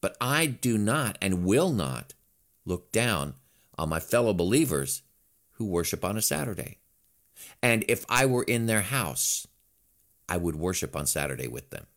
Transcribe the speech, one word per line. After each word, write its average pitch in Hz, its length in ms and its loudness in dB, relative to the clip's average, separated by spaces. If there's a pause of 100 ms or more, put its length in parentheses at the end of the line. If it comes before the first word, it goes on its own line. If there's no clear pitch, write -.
But - 200 -4
I 143 260 2
do 123 300 0
not 110 460 2
and 92 220 2
will 139 260 4
not 67 440 -2 (500)
look 90 260 -4
down 95 440 0 (440)
on 78 100 -2
my 80 120 0
fellow 117 320 2
believers 90 720 2 (500)
who 113 120 -6
worship 87 400 -2
on 98 120 -2
a 110 60 -4
Saturday. 131 560 -4 (840)
And 117 240 2
if - 220 0
I 127 180 4
were 123 160 2
in 113 240 0
their 110 140 4
house, 98 680 -2 (840)
I 90 100 0
would 85 180 -2
worship 90 400 -2
on 73 100 -4
Saturday 67 400 -2
with 60 240 -10
them. - 160 -14 (100)